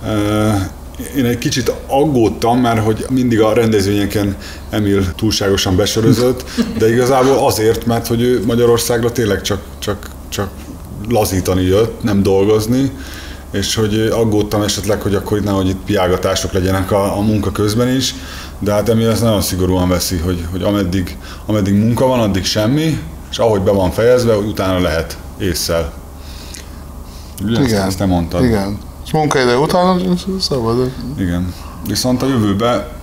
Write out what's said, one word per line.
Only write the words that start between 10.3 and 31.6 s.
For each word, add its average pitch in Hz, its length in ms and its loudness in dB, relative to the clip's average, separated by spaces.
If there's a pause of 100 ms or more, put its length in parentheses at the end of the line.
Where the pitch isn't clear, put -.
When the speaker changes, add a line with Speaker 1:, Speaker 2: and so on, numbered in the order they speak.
Speaker 1:
lazítani 95 520 0
jött, 101 420 2
nem 101 200 2
dolgozni, 107 680 2 (600)
és 101 240 -4
hogy 110 380 0
aggódtam 104 480 2
esetleg, 101 400 -2
hogy 101 140 0
akkor 101 220 -2
itt 98 60 -2
nehogy 98 260 0
itt 95 160 -4
piágatások 92 680 0
legyenek 95 400 0
a, 98 260 2
a 101 40 -2
munka 104 300 0
közben 113 440 0
is, - 200 -2 (440)
de 101 120 -2
hát 104 180 2
Emil 113 200 2
ezt 110 120 0
nagyon 110 200 2
szigorúan 92 480 0
veszi, 90 280 0
hogy, 85 340 -2
hogy 92 120 -4
ameddig, 95 540 0 (280)
ameddig 101 280 2
munka 113 340 4
van, 127 120 2
addig 95 260 0
semmi, 131 540 0 (320)
és - 60 -8
ahogy 110 240 4
be 104 100 2
van 92 200 2
fejezve, 117 460 4
utána 95 420 0
lehet 82 380 -2 (220)
ésszel. 85 540 -2 (1500)
Ugye, 113 160 0
ezt, 135 100 2
Speaker 2:
Igen. 101 180 2
Speaker 1:
ezt 92 100 -2
te 101 80 0
mondtad. 87 380 0
Speaker 2:
Igen. 104 340 0 (280)
És - 60 -8
munkaidő 139 460 2
után 180 600 2 (220)
szabad. 127 500 0 (300)
Speaker 1:
Igen. 90 340 -2 (340)